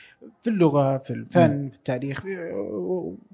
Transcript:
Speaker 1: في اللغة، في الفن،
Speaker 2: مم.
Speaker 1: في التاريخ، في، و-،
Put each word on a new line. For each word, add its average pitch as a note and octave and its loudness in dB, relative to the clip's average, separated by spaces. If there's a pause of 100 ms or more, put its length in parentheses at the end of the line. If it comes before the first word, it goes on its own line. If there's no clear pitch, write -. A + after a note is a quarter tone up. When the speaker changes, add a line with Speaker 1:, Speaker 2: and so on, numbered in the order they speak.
(420)
Speaker 1:
في A#3 -4
اللغة، C#3+ 4
في B2+ -8
الفن، C#3+ 4
Speaker 2:
مم. C3+ -6
Speaker 1:
في B2 -16
التاريخ، C3+ -6
في، F3+ -8
و-، F#3 -6 (160)